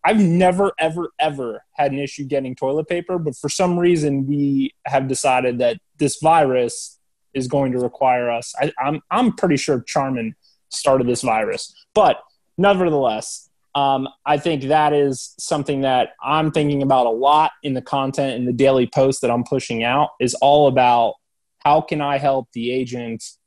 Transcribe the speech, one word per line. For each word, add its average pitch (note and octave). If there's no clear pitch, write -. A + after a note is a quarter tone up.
I've G#3+
never, F3+
ever, D#3+
ever C#3
had C#3+
an C#3
issue C#3+
getting C3
toilet D3+
paper, F3
but D#3
for D3
some F3+
reason D3+
we C#3
have C3+
decided B2+
that A#2+
this C#3+
virus C#3
is B2+
going C3+
to B2
require B2
us. A#2
I, D3
I'm, D3
I'm G#3+
pretty E3
sure C3
Charmin C3
started C3+
this B2
virus, A2
but A#3
nevertheless, F3
um, C3+
I D3
think D3
that D3+
is C#3+
something C#3+
that C3
I'm D#3
thinking C#3+
about C3
a A#2
lot C#3+
in C#3
the B2+
content C3+
and B2
the B2
daily C3
posts C3+
that A#2+
I'm A#2
pushing A#2+
out C3+
is B2
all C#3+
about B2
how D3+
can D#3
I C#3+
help C3+
the A#2+
agent A#2+